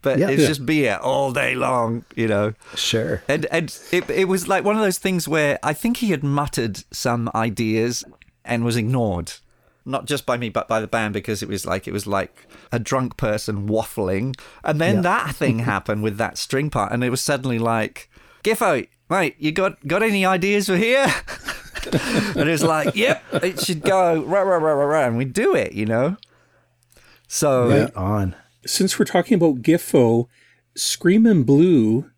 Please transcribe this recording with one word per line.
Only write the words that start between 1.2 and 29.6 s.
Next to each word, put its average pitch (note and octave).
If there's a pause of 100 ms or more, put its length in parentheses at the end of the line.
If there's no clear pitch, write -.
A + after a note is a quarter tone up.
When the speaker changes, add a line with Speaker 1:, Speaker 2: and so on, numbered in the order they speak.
Speaker 1:
day C3
long, B2 (100)
you A2+
know. G#2 (220)
Speaker 2:
Sure. -
Speaker 1:
And, D3+
and E3 (160)
it, F3+
it F#3+
was, F#3
like, F#3+
one G#3
of A3
those F#3+
things F#3
where D3
I D3+
think A#3
he A3
had C#3+
muttered C#3
some A#2+
ideas A2+ (400)
and A#2
was A#2
ignored. G#2+ (520)
Not C3
just C#3
by B2
me, A#2+
but G#2+
by A2
the G#2+
band, G#2+
because G2+
it F#2+
was G2
like, F#2+
it -
was G2
like G2 (240)
a A#2+
drunk B2+
person G#2
waffling. G#2+ (280)
And D3+
then -
Speaker 2:
Yeah. F#3+
Speaker 1:
that F3
thing B2
Speaker 2:
<laughs> A#2
Speaker 1:
happened G#2
with G#2+
that A2
string C#3+
part, G#2
and A#2+
it B2
was B2
suddenly C3
like, A2+ (360)
"Giffo, G3+ (240)
mate, E3+
you D#3
got, F#3+
got F3
any G3+
ideas F#3+
for F#3+
here?" A#3+
<laughs> - (640)
And -
it E3
was D3+
like, D#3
"Yep, A3+ (180)
it F3+
should D#3+
go F3+
rah, F#3
rah, F#3
rah, D#3
rah, C#3+
rah," D3
and A#2
we B2
do G#3+
it, G#2+
you G#2
know? B2 (1080)
So B2+
Speaker 2:
Right C#3+
on. G2 (280)
Speaker 3:
Since -
we're -
talking F3+
about D#3